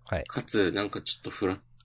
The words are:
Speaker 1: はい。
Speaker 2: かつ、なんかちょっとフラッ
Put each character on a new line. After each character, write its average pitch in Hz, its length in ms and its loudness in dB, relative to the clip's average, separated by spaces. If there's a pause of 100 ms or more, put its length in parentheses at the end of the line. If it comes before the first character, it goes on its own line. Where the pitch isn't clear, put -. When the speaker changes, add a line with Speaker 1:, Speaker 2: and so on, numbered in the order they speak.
Speaker 1:
は 85 140 -2
い。 - 60 -6
Speaker 2:
か - 180 -4
つ、 98 280 4
な 98 120 0
ん 101 80 -4
か - 100 -6
ち - 160 -2
ょ - 40 -20
っ - 20 -20
と - 80 -6
フ - 160 0
ラ 95 100 2
ッ - 40 -18 (240)